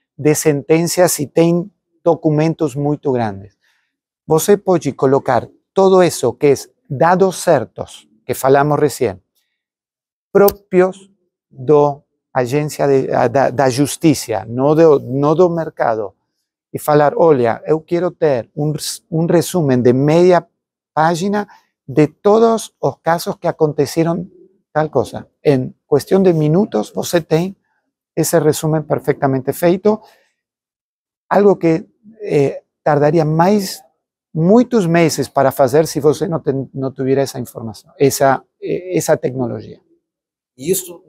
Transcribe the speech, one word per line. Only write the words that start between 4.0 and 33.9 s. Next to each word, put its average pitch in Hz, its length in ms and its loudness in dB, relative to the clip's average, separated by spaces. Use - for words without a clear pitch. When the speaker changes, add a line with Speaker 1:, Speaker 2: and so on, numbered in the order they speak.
Speaker 1:
Você 160 300 2
pode 175 360 -2
colocar 131 540 0
todo 190 280 4
eso 139 300 0
que 143 200 2
es - 180 -4
dados 175 480 2
certos, - 720 -4
que 123 100 -6
falamos 143 440 2
recién, 123 440 -2
propios 190 800 0
do 143 540 0
agência 147 540 -4
de, 135 260 0
a, 127 140 0
da, 135 240 0
da 131 200 0
justiça, 123 760 -2
não 131 280 0
do, 151 260 6
não 139 340 -2
do 175 140 2
mercado, 147 680 -6
e - 80 -8
falar, 147 380 2
"Olha, 123 500 2
eu 156 140 0
quero 170 300 -4
ter 143 440 -2
um 151 180 -4
res-, - 380 -10
um 165 160 -2
resumen 147 540 0
de 123 140 4
meia 165 520 2
página 180 560 -2
de 147 200 2
todos 226 720 0
os 143 240 -4
casos 170 340 -4
que - 120 -6
aconteceram 160 800 -2
tal 151 180 -4
cosa." 110 360 -4
En 131 320 0
cuestión 185 360 0
de 180 120 4
minutos, 160 580 0
você 170 300 -4
tem 170 340 -4
ese 165 260 0
resumen 156 420 0
perfectamente 135 720 -4
feito. 202 480 0
Algo 196 280 4
que, 160 280 0
eh, 143 420 -2
tardaría 147 420 2
más, 180 580 0